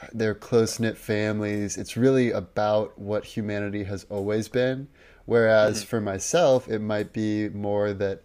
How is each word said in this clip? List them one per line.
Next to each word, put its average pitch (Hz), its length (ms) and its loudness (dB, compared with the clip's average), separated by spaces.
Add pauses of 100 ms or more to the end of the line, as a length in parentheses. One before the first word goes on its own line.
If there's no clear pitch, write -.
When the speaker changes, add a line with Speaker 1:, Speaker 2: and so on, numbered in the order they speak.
(120)
Speaker 1:
they're 110 220 0
close-knit 113 640 0
families. 104 800 -2
It's - 200 -10
really 127 340 4
about 107 680 -2
what 104 260 -4
humanity 104 600 -6
has 95 260 -8
always 104 380 -2
been. 131 400 -2 (380)
Whereas 110 560 4
Speaker 2:
Mm-hmm. - 60 -16
Speaker 1:
for 113 120 -2
myself, 127 680 2
it 110 120 -2
might 107 320 -4
be 107 380 -2
more 104 420 -2
that 98 320 -4